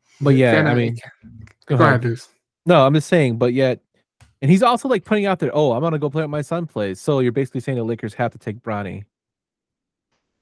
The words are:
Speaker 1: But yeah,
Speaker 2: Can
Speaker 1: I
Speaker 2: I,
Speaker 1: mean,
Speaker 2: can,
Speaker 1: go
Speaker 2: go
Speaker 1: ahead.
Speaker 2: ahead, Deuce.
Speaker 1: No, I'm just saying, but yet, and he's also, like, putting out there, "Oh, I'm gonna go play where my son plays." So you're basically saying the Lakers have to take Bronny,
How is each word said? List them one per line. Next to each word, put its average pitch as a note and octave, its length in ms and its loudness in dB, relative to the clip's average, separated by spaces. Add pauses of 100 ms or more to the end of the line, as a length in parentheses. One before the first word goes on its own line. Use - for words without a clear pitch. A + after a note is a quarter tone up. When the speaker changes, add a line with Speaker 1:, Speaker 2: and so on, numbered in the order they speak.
(220)
Speaker 1:
But C#3 140 4
yeah, B2 200 4
Speaker 2:
Can D3+ 120 2
Speaker 1:
I C#3+ 40 0
Speaker 2:
I, B2+ 40 0
Speaker 1:
mean, A#2 200 -2
Speaker 2:
can, - 160 -16 (540)
Speaker 1:
go D3 120 -2
Speaker 2:
go E3 60 4
Speaker 1:
ahead. D#3 40 6
Speaker 2:
ahead, B2+ 140 2
Deuce. A#2+ 280 -8 (360)
Speaker 1:
No, E3 200 6
I'm C#3 80 4
just D#3 140 0
saying, C3+ 300 2
but B2 160 0
yet, B2+ 280 -2 (600)
and C3+ 100 2
he's G3 120 6
also, B3 240 0
like, A#3+ 180 -2
putting G#3 200 0
out F#3+ 140 -2
there, C#3+ 140 -2
"Oh, C#3+ 200 2
I'm A#2+ 80 -2
gonna D#3+ 180 -2
go D3 100 -4
play D3+ 120 -4
where D#3 60 -4
my D3 140 -6
son E3 260 -6
plays." G2 340 -6
So C#3+ 180 0
you're B2 120 0
basically C3 300 -6
saying C3 160 -6
the A#2 60 -4
Lakers A2+ 300 -6
have A#2+ 180 -4
to - 60 -20
take G#2+ 240 -12
Bronny, G2+ 440 -10 (1400)